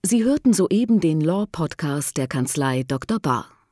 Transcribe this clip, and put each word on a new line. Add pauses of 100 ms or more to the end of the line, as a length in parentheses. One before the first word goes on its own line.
Sie
hörten
soeben
den
Law-Podcast
der
Kanzlei
Doktor
Bahr. (200)